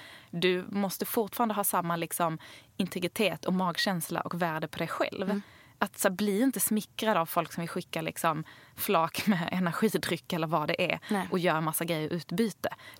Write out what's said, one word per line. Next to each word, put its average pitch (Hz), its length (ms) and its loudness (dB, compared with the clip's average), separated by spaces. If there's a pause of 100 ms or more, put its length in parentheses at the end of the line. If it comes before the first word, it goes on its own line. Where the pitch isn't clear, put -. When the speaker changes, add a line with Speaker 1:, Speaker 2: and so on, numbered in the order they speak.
(300)
Speaker 1:
Du 180 380 2
måste 196 380 -2
fortfarande 214 480 0
ha 202 100 0
samma 170 320 0
liksom 165 420 -2 (380)
integritet 180 680 -2
och 180 100 2
magkänsla 180 640 0
och 175 220 -4
värde 156 260 0
på - 100 -10
dig 165 100 -2
själv. - 420 -2
Speaker 2:
Mm. 202 120 0 (360)
Speaker 1:
Att - 200 -4
så, 202 120 4
bli 202 320 2
inte 262 180 2
smickrad 214 560 0
av 165 100 4
folk 160 260 -2
som - 80 -6
vill 170 80 -4
skicka - 340 -6
liksom 160 420 0 (320)
flak 165 500 2
med 175 220 4
<laughs> - 40 -2
energidryck 180 800 0
eller 165 140 0
vad 151 220 2
det 165 240 2
är 160 160 -2
Speaker 2:
Nej. 190 220 0
Speaker 1:
och 185 80 2
gör 165 220 4
massa 160 240 0
grejer 160 280 0
i - 20 0
utbyte. 180 540 -2 (320)